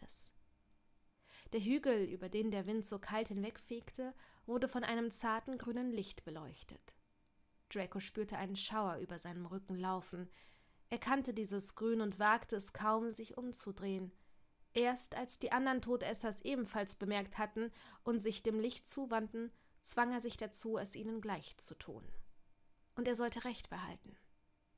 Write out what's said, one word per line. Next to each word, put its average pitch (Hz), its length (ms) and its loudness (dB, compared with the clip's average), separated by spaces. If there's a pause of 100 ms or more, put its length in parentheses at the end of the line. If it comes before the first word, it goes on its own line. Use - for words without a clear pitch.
es. - 280 -8 (1200)
Der 226 80 2
Hügel, 240 440 4
über 185 240 -4
den 214 220 2
der 196 160 0
Wind 214 180 0
so 208 140 -2
kalt 214 300 -2
hinwegfegte, 233 840 -6 (320)
wurde 247 220 2
von 247 160 0
einem 233 260 2
zarten 233 480 0
grünen 240 340 -2
Licht - 320 -4
beleuchtet. - 680 -12 (760)
Draco 190 320 -2
spürte 208 380 -4
einen 190 180 -2
Schauer 202 400 0
über 175 220 -4
seinem 175 260 -6
Rücken 190 320 -4
laufen. 180 540 -2 (580)
Er 240 100 -2
kannte 254 360 2
dieses 202 400 0
Grün 226 260 4
und 196 180 0
wagte 214 380 6
es - 160 -2
kaum, 220 380 2
sich 220 260 -8
umzudrehen. 196 760 -2 (640)
Erst 247 420 4
als 247 220 0
die - 140 0
anderen 262 280 4
Todesser 240 480 0
es 202 140 -4
ebenfalls 226 520 0
bemerkt 202 440 0
hatten 220 340 0 (320)
und 233 160 4
sich 208 220 0
dem 220 180 4
Licht 247 260 -2
zuwandten, 226 640 0 (300)
zwang 240 320 4
er 247 80 0
sich 226 160 -4
dazu, 220 400 0
es 196 180 0
ihnen 220 260 -4
gleich 196 360 -4
zu - 200 0
tun. - 300 -10 (880)
Und 240 140 0
er 240 80 4
sollte 233 280 0
Recht - 260 -6
behalten. - 460 -8 (600)